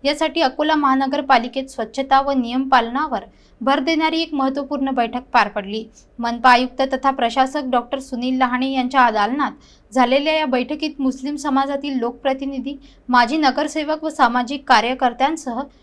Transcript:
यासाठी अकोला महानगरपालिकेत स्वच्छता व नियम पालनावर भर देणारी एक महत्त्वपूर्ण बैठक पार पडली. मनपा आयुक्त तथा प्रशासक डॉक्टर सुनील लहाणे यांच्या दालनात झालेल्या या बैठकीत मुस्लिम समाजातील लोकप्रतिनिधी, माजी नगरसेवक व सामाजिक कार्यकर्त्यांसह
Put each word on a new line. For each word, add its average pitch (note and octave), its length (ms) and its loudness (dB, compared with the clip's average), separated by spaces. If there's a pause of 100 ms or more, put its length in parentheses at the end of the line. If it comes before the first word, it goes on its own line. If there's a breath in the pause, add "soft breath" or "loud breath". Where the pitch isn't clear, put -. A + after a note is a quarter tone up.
यासाठी D#4 360 0
अकोला D4+ 340 0
महानगरपालिकेत C4+ 960 0
स्वच्छता C4+ 500 0
व C#4 100 0
नियम B3+ 380 -2
पालनावर B3 520 0 (400 soft breath)
भर C4+ 200 2
देणारी D#4+ 400 0
एक D#4+ 140 -4
महत्त्वपूर्ण C4+ 560 -2
बैठक B3 320 -4 (100)
पार G#3+ 160 4
पडली. G#3 360 -8 (340 soft breath)
मनपा A#3 320 2
आयुक्त B3+ 320 2 (100)
तथा C4+ 180 0
प्रशासक C4 540 0
डॉक्टर B3 340 -2
सुनील C4 400 -4
लहाणे B3+ 340 0
यांच्या C4 380 2
दालनात A3 840 -4
झालेल्या C4+ 400 2
या D#4 120 0
बैठकीत C4+ 540 -4
मुस्लिम C4 360 -4
समाजातील C#4 640 -2
लोकप्रतिनिधी, C4+ 760 -4 (320 loud breath)
माजी B3 280 4
नगरसेवक D4+ 680 0
व D#4 40 -4
सामाजिक B3+ 600 0
कार्यकर्त्यांसह B3+ 920 2 (220 soft breath)